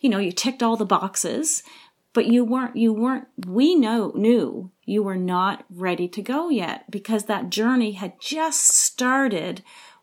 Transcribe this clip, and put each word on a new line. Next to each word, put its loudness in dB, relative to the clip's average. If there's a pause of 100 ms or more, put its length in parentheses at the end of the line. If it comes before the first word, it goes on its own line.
you 2
know, 2
you -2
ticked -4
all 2
the -2
boxes, -2 (520)
but 2
you 6
weren't, -2
you 4
weren't, -2 (180)
we 2
know, 2
knew 2 (160)
you 0
were -2
not -2
ready -4
to -8
go -4
yet, -4
because -4
that -4
journey 0
had -10
just -2
started 2 (400)